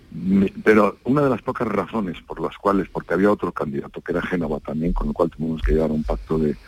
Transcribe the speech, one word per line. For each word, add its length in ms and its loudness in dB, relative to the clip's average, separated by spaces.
Mi-, 420 2
pero 420 4
una 180 2
de 80 4
las 100 -2
pocas 260 -4
razones 580 -2
por 140 -12
las 180 -6
cuales, 340 2
porque 240 -4
había 160 4
otro 200 -2
candidato 500 -6
que 100 -8
era 100 -2
Génova 380 -2
también, 340 -2
con 140 0
el 60 -2
cual 180 0
tuvimos 320 -6
que 100 2
llegar 160 2
a 40 -2
un 100 -2
pacto 340 -2
de 180 0